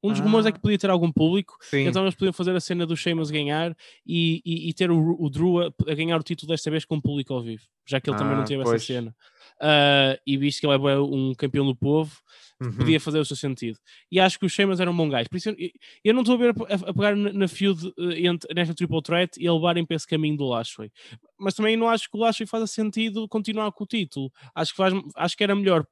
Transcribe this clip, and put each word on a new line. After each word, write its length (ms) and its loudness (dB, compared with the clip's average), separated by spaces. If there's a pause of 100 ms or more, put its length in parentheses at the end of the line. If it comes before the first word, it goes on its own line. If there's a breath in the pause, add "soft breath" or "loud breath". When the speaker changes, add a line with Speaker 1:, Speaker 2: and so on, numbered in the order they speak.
Speaker 1:
um 100 2
dos 80 0
rumores 260 6
é 40 4
Speaker 2:
Ah. 20 -2
Speaker 1:
que 80 -8
podia 180 2
ter 120 0
algum 200 4
público, 520 2
Speaker 2:
Sim. 240 0
Speaker 1:
então 160 2
eles 120 0
podiam 200 0
fazer 200 -2
a 60 0
cena 260 -2
do 80 -2
Sheamus 360 -2
ganhar 440 -2 (320 loud breath)
e, 380 0
e, 240 -4
e 60 -4
ter 160 0
o, 280 4
o 120 -2
Drew 320 2
a, 100 -4 (180)
a 40 0
ganhar 260 0
o 20 -8
título 300 -8
desta 180 -4
vez 140 -2
com 120 -4
o 60 -4
público 300 -2
ao 100 -4
vivo, 220 -10 (240)
já 140 -2
que 80 -4
ele 80 -2
também 180 0
não 60 0
Speaker 2:
Ah, 40 -2
Speaker 1:
teve 160 -4
Speaker 2:
pois. 140 2
Speaker 1:
essa 80 -2
cena. 320 -8 (440 soft breath)
Ah, 680 4
e 100 0
visto 240 0
que 60 -2
ele 80 4
é 40 4
bué 220 2
um 340 0
campeão 300 -2
do 100 0
povo, 380 0 (480 soft breath)
Speaker 2:
Uhum. 120 -4
Speaker 1:
podia 260 2
fazer 220 -2
o 40 0
seu 120 -8
sentido. 420 -8 (320 soft breath)
E 80 2
acho 180 4
que 80 -6
o 40 2
Sheamus 320 0
era 100 0
um 60 -2
bom 120 2
gajo, 220 -2
por 60 -8
isso 140 -6
eu, 60 -8 (480 loud breath)
eu 80 4
não 100 2
estou 120 4
a 40 0
ver 120 4
a, 240 -4
a, 160 -4
a 40 -6
pegar 200 2
na, 180 -2
na 140 0
feud, 500 -2
eh, 300 -2
entre, 260 -2
nesta 220 -2
triple 260 -2
threat 300 0 (100)
e 60 -2
a 80 2
levarem 320 2
para 80 -4
esse 140 -6
caminho 280 0
do 120 -2
Lashley. 420 -6 (480 loud breath)
Mas 160 -4
também 220 0
não 120 0
acho 220 -2
que 60 -12
o 40 -4
Lashley 280 0
faça 180 -4
sentido 640 -4
continuar 420 -4
com 140 -10
o 20 -14
título. 460 -6 (240 loud breath)
Acho 160 -4
que 40 -14
faz, 160 4 (240)
acho 200 -2
que 80 0
era 100 2
melhor 380 2